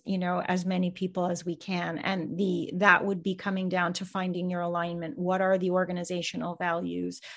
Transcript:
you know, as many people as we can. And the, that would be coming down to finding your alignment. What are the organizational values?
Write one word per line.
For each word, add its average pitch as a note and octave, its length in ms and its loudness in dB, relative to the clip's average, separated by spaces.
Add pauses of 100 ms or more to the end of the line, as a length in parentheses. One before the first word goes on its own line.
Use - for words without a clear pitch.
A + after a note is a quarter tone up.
you F#3+ 140 0
know, F3+ 220 0
as F#3 240 2
many F#3 260 2
people F#3 360 0
as E3+ 180 -2
we F3 120 -2
can. F3 420 -4
And E3+ 380 -2
the, F3 400 0
that F#3+ 280 6
would F#3+ 180 0
be F#3+ 120 0
coming F#3+ 340 -2
down F3 260 0
to F#3+ 100 -6
finding F3+ 460 -2
your F3 100 -2
alignment. E3+ 580 -2
What F#3 220 2
are F#3+ 180 4
the F#3 120 2
organizational F3 840 0
values? F3 640 -2 (160)